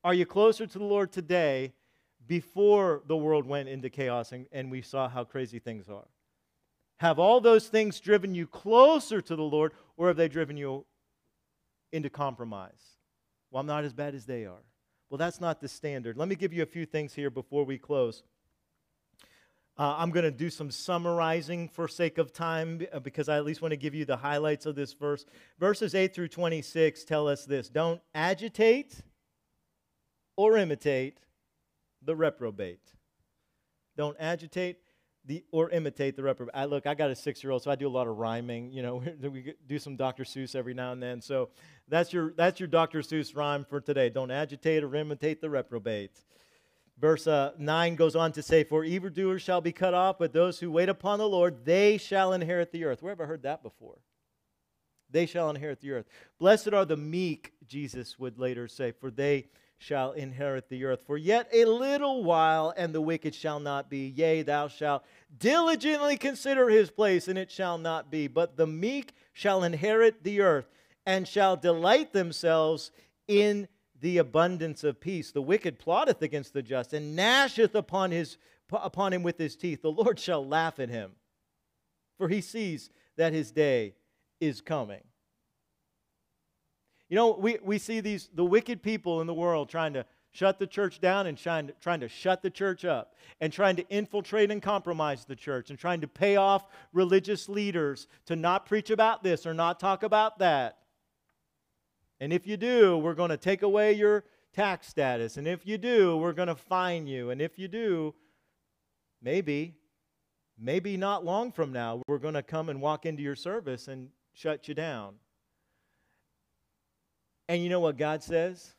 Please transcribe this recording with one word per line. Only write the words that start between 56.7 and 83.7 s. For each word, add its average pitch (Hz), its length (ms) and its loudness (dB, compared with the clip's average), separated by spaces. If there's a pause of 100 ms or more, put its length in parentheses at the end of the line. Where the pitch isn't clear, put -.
are 196 140 4
the 156 100 0
meek," 156 560 -6 (140)
Jesus 127 520 -12
would 123 200 -10
later 123 280 -4
say, 120 260 -6
"for 131 180 -12
they 139 380 0 (280)
shall 135 360 -4
inherit 135 580 -6
the 127 140 -8
earth. 131 180 -2
For 147 160 -6
yet 208 340 2
a 233 140 8
little 262 580 2
while, 160 540 4
and 170 160 -4
the 160 80 0
wicked 156 320 -2
shall 151 260 -6
not 143 300 -6
be. 135 180 -6
Yea, 160 320 2
thou 147 280 0
shalt 143 360 -2 (320)
diligently 294 800 2
consider 269 540 2
his 214 200 6
place, 190 380 2
and 185 100 -4
it 190 120 -8
shall 180 260 -4
not 160 340 -6
be. 151 160 -4
But 156 300 -2
the 160 100 4
meek 202 460 -4 (220)
shall 190 280 0
inherit 214 600 4
the 202 160 0
earth, 160 300 4 (340)
and 190 240 0
shall 190 300 4
delight 180 560 4
themselves 160 760 0 (380)
in 208 400 2 (320)
the 175 180 2
abundance 160 640 2
of 143 160 0
peace. 170 300 -8
The 143 120 -4
wicked 165 360 -2
plotteth 214 440 0
against 143 320 -6
the 139 80 -2
just, 123 320 -4
and 151 200 -6
gnasheth 226 600 4
upon 190 380 0
his, 165 260 -4 (320)
upon 190 420 -2
him 180 100 -2
with 175 140 -2
his 156 200 -6
teeth. 165 260 -6
The 156 100 0
Lord 208 260 2
shall 151 280 -2
laugh 160 320 0
at 131 100 -4
him, 107 280 -8 (1000)
for 190 120 -2
he 196 120 0
sees 185 480 -6 (280)
that 165 180 2
his 139 180 -4
day 123 420 2 (460)